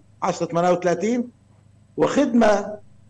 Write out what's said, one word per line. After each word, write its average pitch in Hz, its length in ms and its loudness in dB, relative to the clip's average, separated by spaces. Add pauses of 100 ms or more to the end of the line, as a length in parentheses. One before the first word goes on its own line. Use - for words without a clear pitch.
(220)
عشرة 170 240 -4
ثمانية 170 240 0
وثلاثين، 180 600 0 (680)
وخدمة 220 800 2 (320)